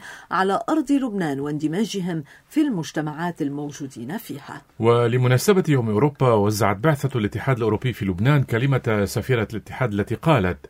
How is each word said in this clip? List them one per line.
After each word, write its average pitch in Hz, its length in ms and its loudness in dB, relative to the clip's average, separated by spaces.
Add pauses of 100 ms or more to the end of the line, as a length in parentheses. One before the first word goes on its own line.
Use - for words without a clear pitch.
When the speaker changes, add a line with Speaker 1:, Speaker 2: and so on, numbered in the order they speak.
(300)
Speaker 1:
على 190 380 0
أرض 294 240 0
لبنان 202 480 -2
واندماجهم 160 840 -2 (240)
في - 120 -2
المجتمعات 165 800 -4
الموجودين 143 760 -8
فيها. - 440 -14 (160)
Speaker 2:
ولمناسبة 123 920 4
يوم 123 220 2
أوروبا، 127 420 2
وزعت 104 440 2
بعثة 131 420 0
الاتحاد 107 380 -2
الأوروبي 110 360 0
في - 120 -6
لبنان 110 380 2
كلمة 120 640 0
سفيرة 110 480 0
الاتحاد 107 400 -6
التي 101 220 -2
قالت: 104 560 2